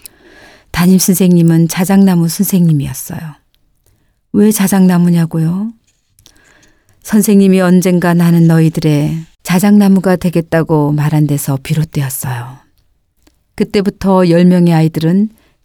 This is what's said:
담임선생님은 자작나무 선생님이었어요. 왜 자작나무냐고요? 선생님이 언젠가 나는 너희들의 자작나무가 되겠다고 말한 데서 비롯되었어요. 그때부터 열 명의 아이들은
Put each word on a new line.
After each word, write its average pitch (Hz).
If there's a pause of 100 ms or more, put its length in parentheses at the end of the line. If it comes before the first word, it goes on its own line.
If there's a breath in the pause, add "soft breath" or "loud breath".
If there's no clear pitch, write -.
(720 loud breath)
담임선생님은 175
자작나무 185
선생님이었어요. 165 (1120)
왜 208
자작나무냐고요? 175 (1300 soft breath)
선생님이 196
언젠가 180
나는 170
너희들의 160 (260)
자작나무가 190
되겠다고 160
말한 151
데서 143
비롯되었어요. 135 (960)
그때부터 190
열 170
명의 175
아이들은 165 (340 soft breath)